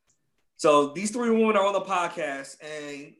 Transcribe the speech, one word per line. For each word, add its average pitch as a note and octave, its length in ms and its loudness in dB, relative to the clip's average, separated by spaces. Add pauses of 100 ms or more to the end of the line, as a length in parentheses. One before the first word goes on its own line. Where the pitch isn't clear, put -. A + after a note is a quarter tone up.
(580)
So, D3 300 6
these F#3 220 -6
three A#3+ 200 -2
women A3 260 4
are G3 100 2
on G3+ 60 2
the F#3+ 80 0
podcast, E3 840 -6
and, D3 580 -12